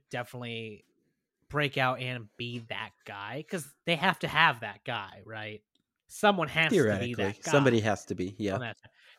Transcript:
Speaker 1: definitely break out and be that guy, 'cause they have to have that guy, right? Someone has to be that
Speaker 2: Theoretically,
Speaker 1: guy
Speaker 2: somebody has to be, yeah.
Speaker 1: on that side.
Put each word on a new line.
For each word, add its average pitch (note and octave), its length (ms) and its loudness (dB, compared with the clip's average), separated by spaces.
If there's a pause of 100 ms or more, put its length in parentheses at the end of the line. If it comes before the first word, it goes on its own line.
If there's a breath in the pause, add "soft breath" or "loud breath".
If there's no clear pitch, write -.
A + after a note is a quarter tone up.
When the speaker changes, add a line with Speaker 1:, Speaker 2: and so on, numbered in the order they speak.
(120)
Speaker 1:
definitely A#2 720 -8 (640)
break C#3+ 280 0
out B2+ 240 2
and B2 360 -8
be A#2+ 220 -6 (100)
that G#2 220 -8 (140)
guy, G#2+ 440 -10
'cause F3 240 -8 (120)
they E3 100 0
have F3 240 0
to D#3+ 80 -4
have C#3+ 340 4
that G#2 240 -12
guy, G2+ 400 -8
right? G#2+ 380 -12 (440)
Someone F#3+ 420 2
has D#3+ 380 4
to G2+ 100 2
be A#2+ 180 -4
that A2 120 0
Speaker 2:
Theoretically, G#2 160 -6
Speaker 1:
guy C#3+ 260 6
Speaker 2:
somebody A#2 120 6
has G#2 240 0
to F#2+ 100 -6
be, F#2 240 -4
yeah. G2+ 200 0
Speaker 1:
on - 20 -6
that A2+ 180 -10
side. - 120 -20 (280 loud breath)